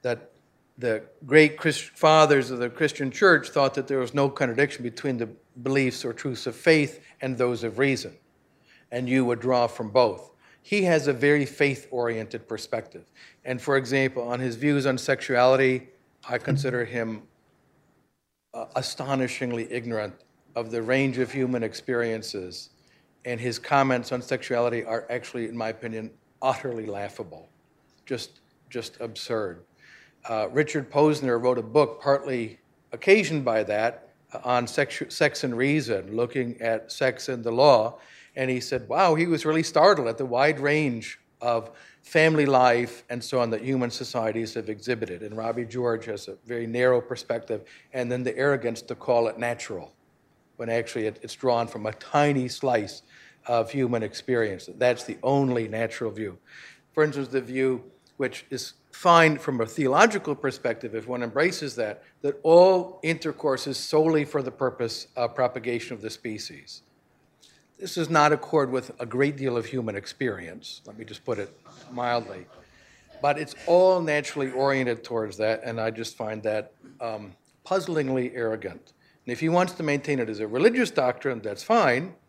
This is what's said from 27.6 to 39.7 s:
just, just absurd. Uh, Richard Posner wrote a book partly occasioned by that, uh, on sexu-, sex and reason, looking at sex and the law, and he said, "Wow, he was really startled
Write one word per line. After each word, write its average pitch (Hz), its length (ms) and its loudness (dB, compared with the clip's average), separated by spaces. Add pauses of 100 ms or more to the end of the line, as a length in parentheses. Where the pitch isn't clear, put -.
just, - 340 -10 (300)
just - 320 -10
absurd. 107 600 -6 (640)
Uh, 110 240 -2
Richard 147 380 -2
Posner 139 500 2
wrote 123 180 2
a 113 60 -4
book 135 380 2
partly 135 560 0 (340)
occasioned 160 540 4
by 113 180 2
that, 107 460 -2 (240)
uh, 113 100 -12
on 123 220 2
sexu-, - 460 -4
sex - 320 0
and 123 120 -4
reason, 117 600 -2
looking 120 460 -2
at 113 300 -4
sex - 380 -2
and 120 140 -6
the 113 80 -2
law, 120 480 6 (380)
and 131 120 -2
he 127 100 -2
said, 123 300 -6
"Wow, 165 260 4
he 165 120 2
was 160 180 0
really 160 180 2
startled 156 440 4